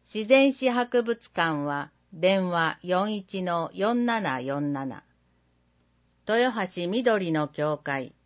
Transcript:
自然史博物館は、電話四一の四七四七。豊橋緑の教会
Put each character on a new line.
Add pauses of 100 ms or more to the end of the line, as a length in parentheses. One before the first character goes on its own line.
自
然
史
博
物
館
は、 (220)
電
話
四
一
の
四
七
四
七。 (1200)
豊
橋
緑
の
教
会 (120)